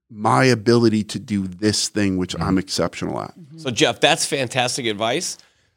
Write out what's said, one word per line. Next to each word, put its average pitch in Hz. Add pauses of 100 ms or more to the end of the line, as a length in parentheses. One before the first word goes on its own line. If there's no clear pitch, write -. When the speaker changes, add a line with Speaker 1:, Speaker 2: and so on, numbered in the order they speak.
(100)
Speaker 1:
my 117
ability 117
to -
do 98
this 101
thing, 98
which 90
Speaker 2:
Mm. -
Speaker 1:
I'm 95
exceptional 90
at." -
Speaker 3:
Mm-hmm. 160
Speaker 4:
So, 147
Jeff, 120
that's 143
fantastic 127
advice. 113 (400)